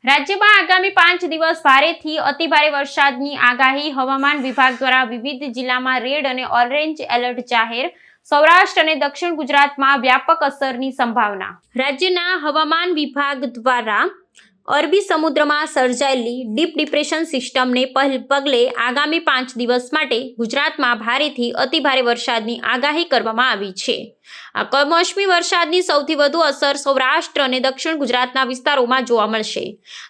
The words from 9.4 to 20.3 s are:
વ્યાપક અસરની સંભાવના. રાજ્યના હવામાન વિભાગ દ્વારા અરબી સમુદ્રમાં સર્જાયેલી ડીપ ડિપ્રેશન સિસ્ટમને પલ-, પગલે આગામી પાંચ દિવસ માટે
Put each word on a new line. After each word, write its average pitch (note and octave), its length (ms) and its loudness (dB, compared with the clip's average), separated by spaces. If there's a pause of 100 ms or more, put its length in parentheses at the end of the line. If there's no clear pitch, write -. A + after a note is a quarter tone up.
વ્યાપક C#4 420 2
અસરની C4+ 480 -2
સંભાવના. G#3 640 -2 (200)
રાજ્યના F4 680 -2
હવામાન D#4 500 0
વિભાગ C#4+ 520 -4
દ્વારા A#3+ 600 0 (600)
અરબી D#4 340 2
સમુદ્રમાં D4+ 680 0
સર્જાયેલી B3+ 800 -2 (100)
ડીપ D#4+ 200 0
ડિપ્રેશન D4+ 480 -2
સિસ્ટમને B3+ 600 -2
પલ-, C4+ 440 0
પગલે C#4 400 2
આગામી C#4+ 500 -2
પાંચ C4 380 -2
દિવસ B3 360 -2
માટે D4 260 0 (180)